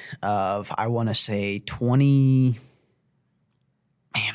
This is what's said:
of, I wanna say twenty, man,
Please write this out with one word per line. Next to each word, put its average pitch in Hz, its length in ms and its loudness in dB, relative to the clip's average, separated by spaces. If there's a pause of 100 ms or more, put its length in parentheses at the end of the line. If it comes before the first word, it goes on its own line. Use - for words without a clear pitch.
(220)
of, 101 540 -2
I 113 120 -2
wanna 117 260 -2
say 101 460 -4
twenty, 131 1000 2 (1600)
man, - 200 -4